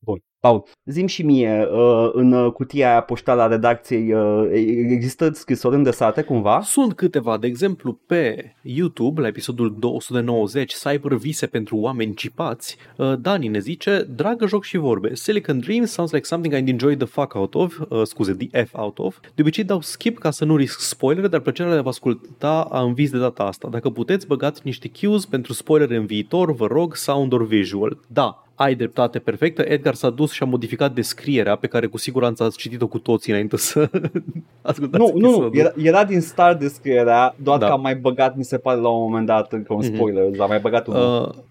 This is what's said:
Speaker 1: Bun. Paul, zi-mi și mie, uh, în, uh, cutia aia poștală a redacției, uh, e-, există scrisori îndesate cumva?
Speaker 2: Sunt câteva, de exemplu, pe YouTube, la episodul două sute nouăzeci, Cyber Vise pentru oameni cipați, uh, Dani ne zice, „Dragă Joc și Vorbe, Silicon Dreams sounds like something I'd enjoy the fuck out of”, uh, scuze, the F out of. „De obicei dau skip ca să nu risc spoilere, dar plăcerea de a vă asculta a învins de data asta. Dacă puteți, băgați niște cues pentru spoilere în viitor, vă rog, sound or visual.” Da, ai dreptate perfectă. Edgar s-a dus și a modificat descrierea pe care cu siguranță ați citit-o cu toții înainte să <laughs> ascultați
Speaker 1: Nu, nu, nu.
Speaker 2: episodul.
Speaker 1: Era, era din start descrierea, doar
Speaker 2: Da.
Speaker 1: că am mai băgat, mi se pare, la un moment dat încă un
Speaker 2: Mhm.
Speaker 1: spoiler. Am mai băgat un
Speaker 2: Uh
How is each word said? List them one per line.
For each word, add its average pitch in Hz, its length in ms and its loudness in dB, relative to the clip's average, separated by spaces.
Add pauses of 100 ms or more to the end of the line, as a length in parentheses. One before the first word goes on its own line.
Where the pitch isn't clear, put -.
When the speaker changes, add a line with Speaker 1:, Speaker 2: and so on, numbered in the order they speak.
Speaker 1:
Bun. 104 140 -4 (200)
Paul, 117 240 4 (220)
zi-mi 180 240 -2
și 185 140 -6
mie, 117 480 4
uh, 113 420 4
în, 127 180 6
uh, 123 200 4
cutia 131 380 0
aia 117 120 4
poștală 123 400 0
a 113 60 4
redacției, 113 640 0
uh, 107 380 2
e-, 117 420 2
există 127 400 0
scrisori 127 420 -2
îndesate 127 460 2
cumva? 113 420 2
Speaker 2:
Sunt 240 300 0
câteva, 120 440 0
de 107 100 -4
exemplu, 131 600 -4
pe 135 460 -2 (100)
YouTube, 147 580 -2
la 120 60 0
episodul 110 520 -4
două 120 220 -2
sute 123 180 -4
nouăzeci, 117 560 -2
Cyber 139 380 -2
Vise 147 320 -4
pentru 110 320 -4
oameni 110 360 -2
cipați, - 640 -8 (200)
uh, 135 220 0
Dani 175 280 -2
ne 107 120 -2
zice, 170 560 -2
„Dragă 220 320 -2
Joc 196 160 -2
și - 140 -6
Vorbe, 127 380 0
Silicon 196 440 -2
Dreams 214 320 -2
sounds 165 200 -4
like 151 140 -2
something 165 280 -4 (100)
I'd 131 60 0
enjoy 131 260 2
the 131 120 -4
fuck - 280 -4
out 98 200 -2
of”, 175 240 0 (100)
uh, 113 140 0
scuze, 101 300 -2
the 117 300 -2
F - 100 -8
out 107 260 -8
of. - 180 -6 (180)
„De 151 60 0
obicei 156 220 0
dau 190 180 -2
skip - 360 -4
ca 156 140 -2
să 156 140 -4
nu 156 100 4
risc 139 240 0
spoilere, 170 480 0
dar 165 120 0
plăcerea 175 320 -2
de 165 60 4
a 143 40 2
vă 131 80 -2
asculta 143 840 -2
a 131 100 0
învins 123 300 0
de 127 60 -2
data 123 260 -2
asta. 98 240 -6
Dacă 120 220 -4
puteți, 120 380 -4
băgați 143 360 -2
niște - 280 -10 (100)
cues 208 240 0
pentru 127 280 -6
spoilere 147 420 2
în 110 100 -2
viitor, 127 500 -2
vă 117 100 -2
rog, 156 300 0
sound 139 380 -2
or 117 120 2
visual.” 101 520 0 (100)
Da, 117 380 -2 (100)
ai 139 200 2
dreptate 120 440 -2
perfectă. 156 420 -2
Edgar 143 320 0
s-a 127 160 0
dus 143 220 -2
și - 120 -4
a - 20 0
modificat 123 480 -2
descrierea 117 600 -2
pe 120 120 -6
care 117 200 -2
cu 107 100 -8
siguranță 120 460 -2
ați 113 140 -2
citit-o 117 300 -6
cu 104 120 -6
toții 113 320 -2
înainte 104 260 -2
să - 340 0
<laughs> - 680 -8
ascultați 143 420 0
Speaker 1:
Nu, 214 100 6
nu, 165 60 0
nu. 220 80 6
Speaker 2:
episodul. 160 320 4
Speaker 1:
Era, 165 180 4
era 165 280 4
din 196 160 0
start 175 380 4
descrierea, 127 840 2
doar 143 160 4
Speaker 2:
Da. 107 60 2
Speaker 1:
că 104 60 4
am 135 100 2
mai 131 140 -2
băgat, 131 420 0
mi 135 60 -4
se 127 140 -6
pare, 127 220 0
la 117 100 2
un 117 120 2
moment 113 240 0
dat 107 280 2
încă 110 200 -4
un 104 120 -2
Speaker 2:
Mhm. 110 100 -4
Speaker 1:
spoiler. 104 280 2 (160)
Am 101 100 2
mai 104 100 2
băgat 110 280 0
un 107 80 -2
Speaker 2:
Uh 123 340 2 (220)